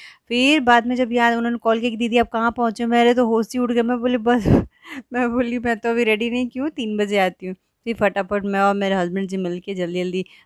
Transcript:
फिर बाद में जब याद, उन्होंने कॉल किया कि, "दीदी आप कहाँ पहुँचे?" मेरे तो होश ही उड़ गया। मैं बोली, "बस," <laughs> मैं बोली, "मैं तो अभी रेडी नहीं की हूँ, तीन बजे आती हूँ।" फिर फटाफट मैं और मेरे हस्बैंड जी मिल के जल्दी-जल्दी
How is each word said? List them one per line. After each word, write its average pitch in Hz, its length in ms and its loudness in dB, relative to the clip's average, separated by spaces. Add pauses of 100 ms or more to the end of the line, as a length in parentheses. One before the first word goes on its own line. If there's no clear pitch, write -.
(280)
फिर 269 320 2
बाद 240 260 4
में 247 100 -2
जब 240 160 0
याद, 233 240 2
उन्होंने 233 220 -2
कॉल 226 220 0
किया 240 100 -2
कि, 226 60 -8
"दीदी 233 220 0
आप 233 100 0
कहाँ 233 240 -2
पहुँचे?" 233 340 -2
मेरे 233 280 4
तो 240 120 2
होश 226 260 0
ही 254 60 -4
उड़ 247 140 0
गया। 233 100 2
मैं 233 180 -2
बोली, 247 160 0
"बस," 226 300 0
<laughs> - 220 4 (440)
मैं 240 200 -2
बोली, 240 260 -2
"मैं 233 180 -2
तो 226 120 -4
अभी 233 160 0
रेडी 220 260 0
नहीं 247 180 -2
की 254 100 -10
हूँ, 285 120 -2
तीन 220 260 -6
बजे 208 220 0
आती 185 280 -2
हूँ।" 185 100 -8 (280)
फिर 233 100 -4
फटाफट 196 500 -2
मैं 196 160 -2
और 202 140 4
मेरे 196 200 0
हस्बैंड 185 340 -2
जी 190 80 -6
मिल 180 240 -4
के 202 140 -10
जल्दी-जल्दी 180 500 -4 (220)